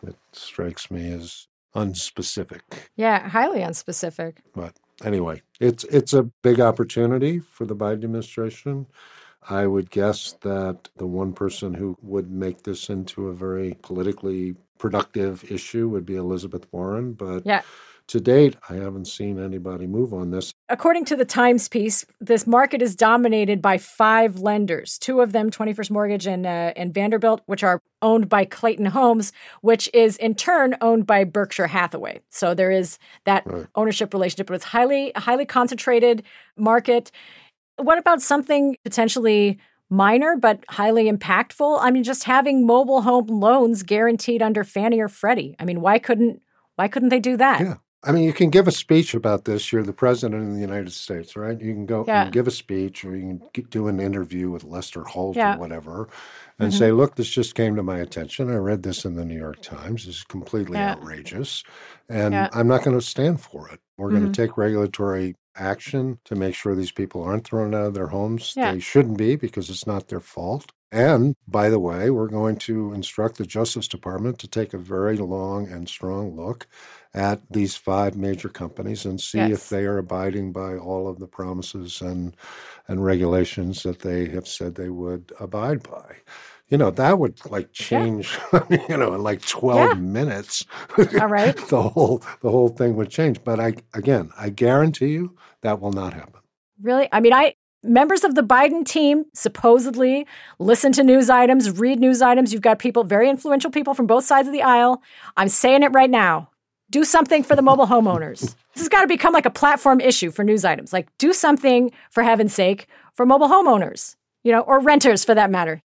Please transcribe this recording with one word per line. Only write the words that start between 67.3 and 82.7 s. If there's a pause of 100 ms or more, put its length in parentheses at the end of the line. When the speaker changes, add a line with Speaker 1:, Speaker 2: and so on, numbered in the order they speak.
Speaker 1:
thrown
out
of
their
homes.
Speaker 2:
Yeah.
Speaker 1:
They
shouldn't
be
because
it's
not
their
fault. (200)
And (120)
by
the
way,
we're
going
to
instruct
the
Justice
Department
to
take
a
very
long
and
strong
look (480)
at (100)
these
five
major
companies
and
see
if
Speaker 2:
Yes.
Speaker 1:
they
are
abiding
by
all
of
the
promises
and, (520)